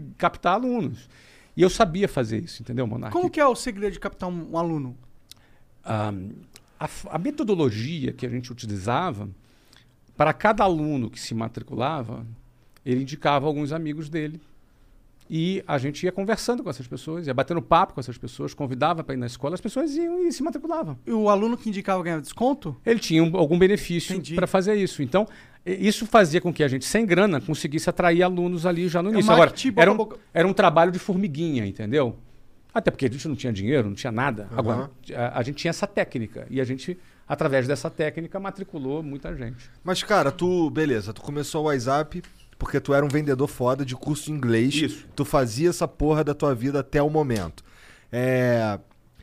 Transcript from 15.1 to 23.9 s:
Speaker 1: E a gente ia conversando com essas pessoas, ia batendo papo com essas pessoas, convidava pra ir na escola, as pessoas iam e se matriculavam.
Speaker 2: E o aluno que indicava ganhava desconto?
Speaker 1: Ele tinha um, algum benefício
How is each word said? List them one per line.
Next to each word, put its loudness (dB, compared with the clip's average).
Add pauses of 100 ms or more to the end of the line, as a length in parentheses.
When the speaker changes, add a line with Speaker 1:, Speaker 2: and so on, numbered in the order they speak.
Speaker 1:
E -2
a 0
gente -4
ia 0
conversando -2
com -8
essas -10
pessoas, -8
ia -2
batendo 0
papo 4
com -8
essas -10
pessoas, -8
convidava -2
pra -8
ir -4
na -4
escola, -6
as -8
pessoas -4
iam -2
e 2
se -4
matriculavam. -6
Speaker 2:
E -4
o 4
aluno 2
que -6
indicava -2
ganhava -2
desconto? -2
Speaker 1:
Ele 4
tinha 4
um, 0
algum 4
benefício 2